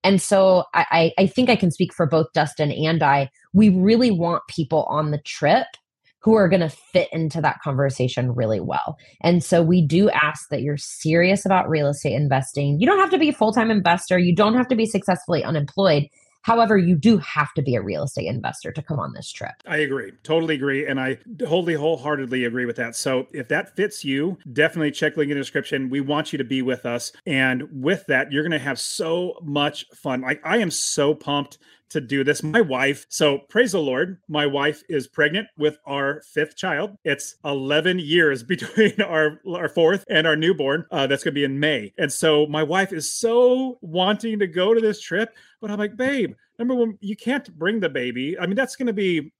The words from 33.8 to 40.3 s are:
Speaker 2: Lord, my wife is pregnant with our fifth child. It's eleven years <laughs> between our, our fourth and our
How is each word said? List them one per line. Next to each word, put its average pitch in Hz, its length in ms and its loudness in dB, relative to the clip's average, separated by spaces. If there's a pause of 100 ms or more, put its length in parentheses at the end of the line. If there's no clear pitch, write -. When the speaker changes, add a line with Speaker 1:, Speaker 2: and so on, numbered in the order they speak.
Speaker 2:
Lord, 151 380 -2 (100)
my 151 180 -2
wife 143 420 -2
is 139 200 -4
pregnant 160 400 -2 (100)
with 151 180 0 (100)
our 139 360 -4
fifth 151 340 -6
child. 180 480 -4
It's 143 300 -4 (100)
eleven 147 540 0
years 151 440 2
<laughs> - 20 -16
between 208 580 0
our, 156 440 0
our 175 220 -4
fourth 175 400 2
and 156 180 2
our 156 100 4